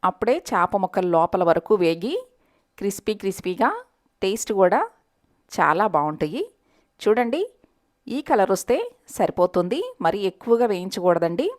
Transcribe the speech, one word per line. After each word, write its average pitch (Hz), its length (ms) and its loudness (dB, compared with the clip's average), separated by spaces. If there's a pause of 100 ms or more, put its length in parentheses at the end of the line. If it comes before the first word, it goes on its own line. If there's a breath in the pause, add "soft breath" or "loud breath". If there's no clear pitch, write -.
(100)
అప్పుడే 233 260 0 (140)
చేప 180 220 2 (120)
ముక్కలు 180 320 0
లోపల 175 340 2
వరకు 165 240 2 (100)
వేగి 170 300 0 (680)
క్రిస్పీ 202 420 -4
క్రిస్పీగా 190 480 -2 (540)
టేస్ట్ 208 360 -4
కూడా 190 200 4 (800)
చాలా 170 280 4 (100)
బాగుంటాయి. 151 460 -2 (640)
చూడండి, 240 380 0 (760)
ఈ 294 40 -4 (100)
కలర్ 196 260 2
వస్తే 254 220 -2 (380)
సరిపోతుంది, 180 640 0 (260)
మరి 185 140 0 (100)
ఎక్కువగా 233 420 0
వేయించకూడదండి. 180 760 0 (100)